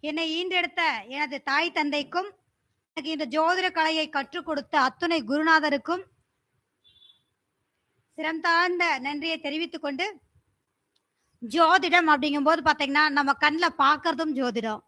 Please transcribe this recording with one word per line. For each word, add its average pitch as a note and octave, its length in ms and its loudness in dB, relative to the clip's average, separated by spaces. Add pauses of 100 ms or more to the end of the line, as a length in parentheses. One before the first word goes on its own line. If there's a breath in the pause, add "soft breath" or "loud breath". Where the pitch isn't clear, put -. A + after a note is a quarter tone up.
என்னை D#4 280 -4
ஈன்றெடுத்த F4 520 -2 (260)
எனது C#4 360 -6
தாய் D4+ 280 0
தந்தைக்கும், D4+ 580 -2 (680)
எனக்கு D#4 140 -8
இந்த D#4 140 -4
ஜோதிட E4 460 0
கலையை D#4+ 380 0
கற்றுக் D4 360 -6
கொடுத்த D4+ 340 -4
அத்துணை D#4+ 440 0
குருநாதருக்கும் D#4 800 0 (2250)
சிரம் D#4+ 240 -4
தாழ்ந்த F4 440 2 (140)
நன்றியை D4 400 -4
தெரிவித்துக் D#4 420 -6
கொண்டு, C#4+ 240 -4 (1400)
ஜோதிடம் E4 680 4
அப்படிங்கும்போது D4 560 2
பாத்தீங்கன்னா, D4 440 2
நம்ம C#4 300 0
கண்ணுல D#4 380 2
பாக்குறதும் D4+ 580 2
ஜோதிடம் A3+ 520 -4